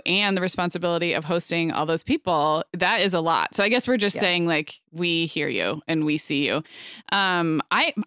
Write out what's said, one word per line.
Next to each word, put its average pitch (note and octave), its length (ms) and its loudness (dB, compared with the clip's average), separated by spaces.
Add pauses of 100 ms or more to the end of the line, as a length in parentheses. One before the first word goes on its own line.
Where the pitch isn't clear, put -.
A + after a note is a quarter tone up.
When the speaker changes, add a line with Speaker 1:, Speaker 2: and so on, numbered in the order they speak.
Speaker 1:
and G3 320 2
the F3+ 60 0
responsibility F3 720 0
of D3+ 100 -2
hosting E3+ 480 -2
all D#3 140 -2
those D#3+ 160 -2
people, D#3 600 0 (120)
that F3+ 260 0
is F#3 140 2
a E3+ 60 2
lot. D#3+ 340 0
So G3+ 100 2
I G#3+ 60 2
guess B3 180 0
we're B3+ 80 4
just G3+ 200 0
Speaker 2:
Yeah. - 40 -4
Speaker 1:
saying, F3 260 2
like, D#3 340 -2 (120)
we E3 320 0
hear D3 240 -4
you G2+ 400 -2
and D#3+ 160 2
we D3+ 140 0
see C#3+ 260 -2
you. C3 180 0 (500)
Um, F3 580 2
I, D4 240 2 (120)